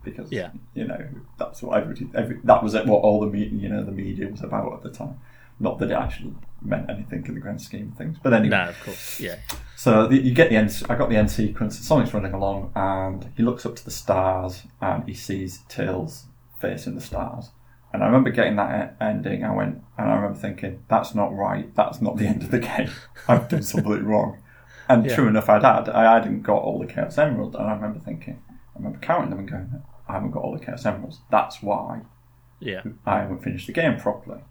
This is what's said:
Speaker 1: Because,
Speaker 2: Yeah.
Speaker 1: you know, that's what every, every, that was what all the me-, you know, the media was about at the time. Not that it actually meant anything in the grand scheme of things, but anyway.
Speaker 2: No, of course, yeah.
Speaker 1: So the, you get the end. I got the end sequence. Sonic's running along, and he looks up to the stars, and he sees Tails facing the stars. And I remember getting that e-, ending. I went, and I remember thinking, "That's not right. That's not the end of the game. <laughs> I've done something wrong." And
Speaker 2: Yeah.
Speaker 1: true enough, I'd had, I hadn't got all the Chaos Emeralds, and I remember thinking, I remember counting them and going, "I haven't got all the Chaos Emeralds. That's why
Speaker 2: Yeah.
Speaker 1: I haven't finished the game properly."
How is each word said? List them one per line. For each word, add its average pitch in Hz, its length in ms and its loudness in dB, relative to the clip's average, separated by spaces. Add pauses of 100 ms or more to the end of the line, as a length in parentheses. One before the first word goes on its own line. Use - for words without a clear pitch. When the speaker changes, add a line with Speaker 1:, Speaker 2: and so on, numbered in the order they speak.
Speaker 1:
Because, 110 300 -12
Speaker 2:
Yeah. 92 180 -8 (240)
Speaker 1:
you 117 120 -6
know, - 200 -10 (320)
that's - 240 -8
what - 180 0
every, - 340 -8
every, 113 300 -4
that 107 180 8
was 107 120 -2
what 110 280 4
all 104 180 6
the 104 80 0
me-, 104 200 -2
you 101 200 -4
know, 104 160 -4
the 95 80 -8
media - 360 -6
was - 140 -10
about - 320 -4
at - 80 -16
the - 80 -14
time. - 280 -12 (420)
Not 90 180 -2
that - 120 -2
it - 40 0
actually - 400 -4 (280)
meant - 280 -2
anything - 360 -6
in - 80 -8
the - 60 -8
grand 104 220 -8
scheme 104 300 -10
of - 60 -16
things, 156 240 -6
but 127 100 4
anyway. 107 240 4
Speaker 2:
No, 90 120 0
of 90 160 -12
course, - 360 -12
yeah. 87 160 -6 (400)
Speaker 1:
So 110 300 6
the, 131 140 8
you 127 140 2
get 160 160 8
the 110 60 6
end. 107 320 2
I 120 60 0
got - 140 2
the 113 80 4
end 107 140 6
sequence. 107 480 -2
Sonic's 139 360 2
running 95 180 -2
along, 98 440 -2
and 95 600 -2
he 117 60 2
looks 117 240 0
up - 100 -6
to - 80 -16
the - 60 -12
stars, 92 720 0 (180)
and 95 280 -2
he 92 60 -8
sees 95 540 -8
Tails - 580 -6 (340)
facing 98 340 -6
the - 60 -10
stars. - 500 -10 (420)
And - 120 -2
I - 20 4
remember 131 240 6
getting 113 260 2
that - 440 -2
e-, - 40 0
ending. - 400 -2
I - 80 -2
went, 50 300 -2 (140)
and 107 120 -2
I 107 60 4
remember 101 240 0
thinking, 98 500 -8
"That's - 280 2
not 101 180 2
right. 101 400 -2
That's - 260 0
not 104 180 0
the 104 100 2
end 92 160 -2
of - 80 -4
the 117 80 2
game. - 300 -4 (180)
<laughs> - 200 -8
I've 120 200 4
done 151 160 -2
something 104 400 0
wrong." 107 340 2 (500)
And 120 180 8
Speaker 2:
Yeah. 123 100 2
Speaker 1:
true 135 100 6
enough, 107 220 4
I'd 107 160 8
had, 113 240 6
I 113 260 8
hadn't 107 280 2
got - 200 2
all - 160 -2
the - 80 -6
Chaos - 320 -4
Emeralds, 120 380 0
and 104 100 -4
I 107 60 -2
remember 107 260 -6
thinking, - 500 -12
I - 300 -20
remember - 220 -8
counting 170 300 -2
them 101 100 -8
and 98 100 -10
going, 95 320 -8 (260)
"I 104 40 -8
haven't 98 180 -4
got - 140 -6
all - 120 -6
the - 80 -12
Chaos - 220 -8
Emeralds. - 320 -6 (120)
That's - 320 0
why 101 400 -4 (580)
Speaker 2:
Yeah. 95 220 -8 (220)
Speaker 1:
I 101 180 2
haven't 95 200 -6
finished - 240 -6
the - 60 -10
game 160 260 2
properly." - 400 -6 (120)